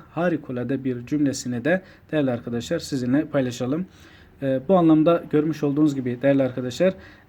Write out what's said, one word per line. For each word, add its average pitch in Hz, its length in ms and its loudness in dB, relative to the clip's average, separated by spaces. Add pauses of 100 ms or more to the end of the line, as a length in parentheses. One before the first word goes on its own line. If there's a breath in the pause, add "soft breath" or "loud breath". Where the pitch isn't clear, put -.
(120)
harikulade 135 720 -4
bir 123 220 -6
cümlesini 127 600 -2
de 180 160 0 (300 loud breath)
değerli 143 200 0
arkadaşlar 120 480 -4
sizinle 135 460 -2
paylaşalım. 135 600 -2 (560 loud breath)
Ee, 131 260 -2
bu 190 80 4
anlamda 160 540 6
görmüş 151 340 0
olduğunuz 147 320 2
gibi 123 260 -4
değerli 139 220 4
arkadaşlar 127 500 -2 (360 loud breath)